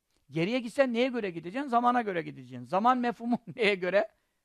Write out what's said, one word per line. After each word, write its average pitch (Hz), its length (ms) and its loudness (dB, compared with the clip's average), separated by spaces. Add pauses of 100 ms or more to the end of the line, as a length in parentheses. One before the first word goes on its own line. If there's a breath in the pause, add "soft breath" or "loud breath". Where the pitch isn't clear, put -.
(300)
geriye 175 280 0
gitsen 247 340 0
neye 240 160 2
göre 233 220 -4
gideceksin? 180 380 -8
Zamana 240 340 2
göre 185 200 -2
gideceksin. 131 440 -12
Zaman 220 320 2
mefhumu 240 400 0 (100)
<laughs> 160 80 -12
neye 208 180 2
göre? 180 340 2 (360)